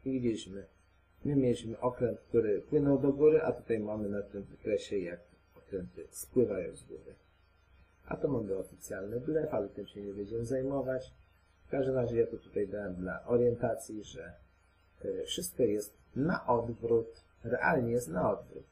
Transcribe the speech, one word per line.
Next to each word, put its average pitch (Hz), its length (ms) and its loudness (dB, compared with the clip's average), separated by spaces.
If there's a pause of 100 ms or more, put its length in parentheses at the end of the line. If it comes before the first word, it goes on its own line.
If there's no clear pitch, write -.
I 135 60 -2
widzieliśmy, 104 540 -2 (600)
my 143 100 2
mieliśmy 117 440 2
okręt, 123 400 0
który 104 420 2
płynął 139 380 4
do 135 140 4
góry, 151 280 8
a 127 100 0
tutaj - 280 -2
mamy 107 300 -4
na 101 120 -4
tym 98 220 -8
wykresie, 101 540 -4
jak 87 220 -4 (360)
okręty - 560 -10
spływają 101 640 0
z - 80 -20
góry. - 320 -16 (960)
A - 60 -4
to 160 100 -2
mamy 107 300 -2
oficjalny - 600 -8
blef, 151 340 -2
ale 101 160 -2
tym 101 180 -10
się 104 140 -14
nie 101 120 -8
będziemy 107 320 -4
zajmować. 131 680 -2 (540)
W - 20 -20
każdym 131 260 0
razie 120 240 2
ja 117 80 6
to - 100 -8
tutaj - 300 -2
dałem 98 280 -6
dla 90 300 -6
orientacji, 113 760 2
że, - 300 -14 (720)
e, 95 180 -2
wszystko - 400 -2
jest 104 340 0 (180)
na 156 320 0
odwrót, 117 760 0 (200)
realnie 123 480 2
jest 120 160 0
na 175 240 0
odwrót. - 400 -6